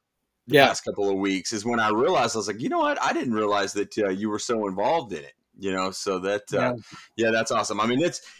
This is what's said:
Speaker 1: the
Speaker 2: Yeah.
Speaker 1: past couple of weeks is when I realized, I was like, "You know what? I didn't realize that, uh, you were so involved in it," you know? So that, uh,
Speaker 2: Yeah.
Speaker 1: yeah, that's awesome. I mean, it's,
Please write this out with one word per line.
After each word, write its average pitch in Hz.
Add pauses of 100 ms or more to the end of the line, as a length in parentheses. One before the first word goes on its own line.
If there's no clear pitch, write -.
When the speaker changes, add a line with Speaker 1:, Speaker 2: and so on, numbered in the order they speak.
(480)
Speaker 1:
the 131
Speaker 2:
Yeah. 139
Speaker 1:
past -
couple 101
of 98
weeks 95
is 107
when 117
I 107
realized, 120
I 110
was 101
like, 107
"You -
know 349
what? 294
I 147
didn't 196
realize 101
that, 101
uh, 104
you 101
were 104
so 110
involved 110
in 73
it," 69 (260)
you 95
know? 95
So 95
that, 101 (100)
uh, 101
Speaker 2:
Yeah. 123 (440)
Speaker 1:
yeah, 113
that's 113
awesome. 107
I 110
mean, 123
it's, 175 (180)